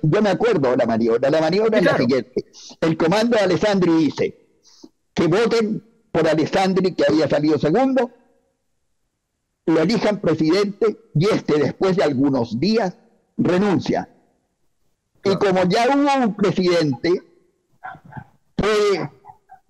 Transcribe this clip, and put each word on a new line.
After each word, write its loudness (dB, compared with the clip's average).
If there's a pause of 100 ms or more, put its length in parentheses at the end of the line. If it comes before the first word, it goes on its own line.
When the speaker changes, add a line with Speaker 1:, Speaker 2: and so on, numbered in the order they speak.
Speaker 1:
yo 0
me 2
acuerdo 0
de 0
la 0
maniobra. 0
La 2
maniobra 0
Speaker 2:
Sí, -
Speaker 1:
es 2
la 2
Speaker 2:
claro. -2
Speaker 1:
siguiente. -4 (360)
El 0
comando 0
de 2
Alessandri 0
dice -2 (680)
que 0
voten 0 (280)
por 0
Alessandri, 0
que 0
había 2
salido 2
segundo, 0 (1500)
lo 2
elijan -2
presidente 0 (180)
y 2
este, 0
después -2
de 2
algunos -2
días, -2 (400)
renuncia. 0 (1120)
Y -2
Speaker 2:
Claro. -4
Speaker 1:
como 0
ya 0
hubo 0
un -4
presidente, -2 (1400)
puede 0 (600)